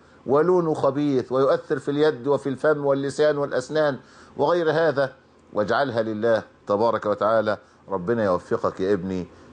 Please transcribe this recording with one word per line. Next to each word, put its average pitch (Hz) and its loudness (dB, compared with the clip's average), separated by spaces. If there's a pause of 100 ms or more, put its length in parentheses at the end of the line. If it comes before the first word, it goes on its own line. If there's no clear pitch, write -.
(260)
ولونه 160 2
خبيث 139 0
ويؤثر 135 0
في 147 -6
اليد 143 0
وفي 143 0
الفم 143 0
واللسان 139 0
والأسنان 143 -2 (380)
وغير 160 2
هذا، 143 0 (380)
واجعلها 113 0
لله 110 0 (240)
تبارك 107 0
وتعالى. 107 0 (320)
ربنا 98 -2
يوفقك 92 -2
يا 95 0
ابني 92 -4 (260)